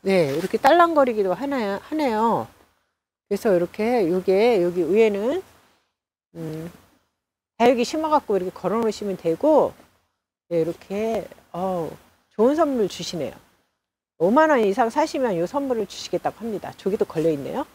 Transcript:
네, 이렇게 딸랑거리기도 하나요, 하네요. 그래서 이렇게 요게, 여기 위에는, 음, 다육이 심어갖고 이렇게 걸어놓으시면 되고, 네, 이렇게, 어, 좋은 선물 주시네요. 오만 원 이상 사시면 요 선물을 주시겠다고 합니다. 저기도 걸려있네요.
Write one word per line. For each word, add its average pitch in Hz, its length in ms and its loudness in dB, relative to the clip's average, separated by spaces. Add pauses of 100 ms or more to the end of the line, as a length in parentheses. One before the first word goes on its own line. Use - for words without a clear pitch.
네, 175 340 2
이렇게 185 220 -4
딸랑거리기도 269 760 4
하나요, 220 500 -4
하네요. 226 640 -2 (800)
그래서 202 280 0
이렇게 208 540 0
요게, 190 540 2
여기 175 180 -2 (120)
위에는, 220 480 2 (920)
음, 160 360 -12 (840)
다육이 240 260 4
심어갖고 302 540 0
이렇게 180 140 -4
걸어놓으시면 208 680 -4
되고, 190 560 2 (760)
네, 170 120 0
이렇게, 202 680 -6 (240)
어, 180 380 -6 (400)
좋은 247 260 2
선물 277 320 0
주시네요. 156 460 -8 (920)
오만 285 280 4
원 269 80 4
이상 226 320 0
사시면 277 460 -2
요 170 100 -2
선물을 254 400 -4
주시겠다고 - 520 -6
합니다. 214 380 -8
저기도 202 280 -2
걸려있네요. 156 680 -2